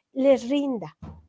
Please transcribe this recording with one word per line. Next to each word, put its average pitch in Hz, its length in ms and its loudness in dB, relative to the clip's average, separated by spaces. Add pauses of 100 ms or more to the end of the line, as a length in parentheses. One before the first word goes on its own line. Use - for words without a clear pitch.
(120)
les 262 360 2
rinda. 262 480 -4 (320)